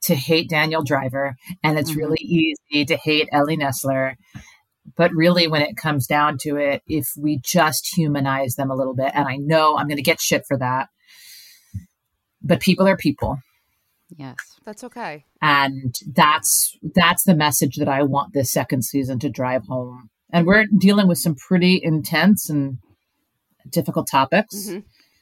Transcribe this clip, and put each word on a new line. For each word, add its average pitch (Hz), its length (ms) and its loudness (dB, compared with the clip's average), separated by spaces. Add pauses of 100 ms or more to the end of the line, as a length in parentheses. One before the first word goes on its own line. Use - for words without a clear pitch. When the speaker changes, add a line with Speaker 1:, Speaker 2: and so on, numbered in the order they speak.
Speaker 1:
to 170 120 2
hate 160 340 0
Daniel 160 340 0
Driver, 135 520 -4 (280)
and 156 140 0
it's 156 140 -2
Speaker 2:
Mm-hmm. 151 80 -4
Speaker 1:
really 156 220 -2
easy 151 640 0
to 156 100 0
hate 151 360 0
Ellie 147 260 0
Nessler. 135 580 -2 (800)
But 170 180 2
really, 170 340 4
when 156 140 0
it - 160 -4
comes 147 300 -2
down 147 360 2
to 147 120 -4
it, 143 320 -2
if 151 200 -4 (100)
we 147 260 -2
just - 520 0
humanize 139 600 0
them 135 160 -4
a 131 40 -4
little 131 200 -2
bit, 131 180 -2
and 143 140 0
I 131 80 -4
know 156 420 2
I'm 143 120 -2
gonna 143 120 -4
get 160 200 -4
shit 143 260 -2
for 139 100 -2
that, 127 300 -4 (1500)
but - 180 0
people 190 280 4
are 190 100 4
people. 143 400 -2 (800)
Speaker 2:
Yes. 131 180 -14 (300)
Speaker 3:
That's 214 200 -18
okay. 175 400 -14 (180)
Speaker 1:
And 135 500 0 (180)
that's, - 640 2 (200)
that's 175 280 4
the 185 120 6
message 151 400 2
that 143 120 -2
I 139 140 0
want 139 320 -2
this 135 180 -2
second 131 320 -2
season 131 360 -4
to 143 100 -4
drive 127 380 -4
home. 123 420 -10 (240)
And 170 140 2
we're 214 180 4
dealing 202 420 4
with 175 120 2
some 160 160 0
pretty 180 480 4
intense 165 680 2
and 139 300 -4 (920)
difficult 160 400 -2
topics. 165 460 0
Speaker 3:
Mm-hmm. 202 240 -10 (420)